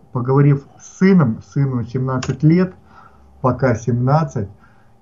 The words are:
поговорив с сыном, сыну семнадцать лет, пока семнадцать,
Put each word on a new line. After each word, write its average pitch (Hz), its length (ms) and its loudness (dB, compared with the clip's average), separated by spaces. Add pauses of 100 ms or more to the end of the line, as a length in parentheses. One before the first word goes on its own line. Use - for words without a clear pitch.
(120)
поговорив 139 540 2 (140)
с - 180 -20
сыном, 170 440 2
сыну 131 420 -4
семнадцать 127 600 -6
лет, 175 300 2 (680)
пока 127 340 0
семнадцать, 123 760 -2 (520)